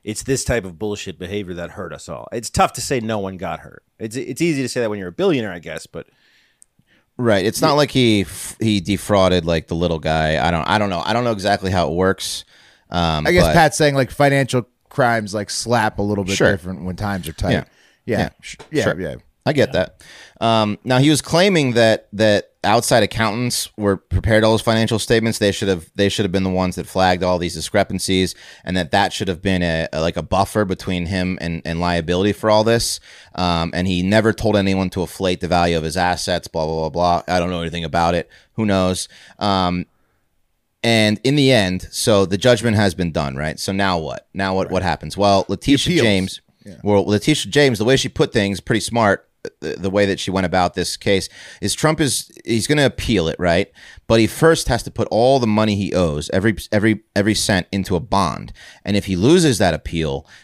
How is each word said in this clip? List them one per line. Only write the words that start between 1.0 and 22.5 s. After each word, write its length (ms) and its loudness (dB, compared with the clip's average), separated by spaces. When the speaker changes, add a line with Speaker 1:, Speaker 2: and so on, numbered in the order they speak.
Speaker 1:
behavior 380 -8
that 180 -10
hurt 200 -14
us 160 -16
all. 240 -12
It's 180 -8
tough 220 2
to 80 -12
say 180 -4
no 220 -4
one 160 -8
got 240 -8
hurt. 240 -20
It's, 160 -10
it's 260 -8
easy 200 0
to 60 -4
say 120 -4
that 100 -2
when 80 -6
you're 100 -8
a 40 -10
billionaire, 400 0
I 80 -12
guess, 260 -12
but 220 -14
Speaker 2:
Right. 260 2
It's 160 -2
not 140 4
like 160 2
he 320 2
f-, 360 -12
he 220 0
defrauded, 640 2
like, 240 -2
the 60 -6
little 240 0
guy. 480 0
I 40 0
don't, 160 -2
I 120 2
don't 120 -2
know. 140 -4
I 80 -4
don't 120 -2
know 80 0
exactly 380 -2
how 200 0
it 40 -4
works. 500 -2
Um, 360 0
Speaker 3:
I 60 2
guess 120 4
Speaker 2:
but 100 4
Speaker 3:
Pat's 220 4
saying, 180 2
like, 160 0
financial 560 2
crimes, 460 0
like, 160 -6
slap 480 0
a 40 -2
little 220 -2
bit 120 -2
Speaker 2:
Sure. 140 4
Speaker 3:
different 340 -4
when 120 -6
times 320 -4
are 40 -8
tight. 200 -2
Speaker 2:
Yeah. 120 0
Speaker 3:
Yeah. 120 -2
Speaker 2:
Yeah. 100 -2
Speaker 3:
Sh-, 160 -18
yeah, 140 0
Speaker 2:
Sure. 160 -2
Speaker 3:
yeah. 140 -8
Speaker 2:
I 80 0
get 200 2
that. 280 -2
Um, 440 2
now, 140 2
he 120 6
was 100 2
claiming 520 2
that, 400 4
that 380 2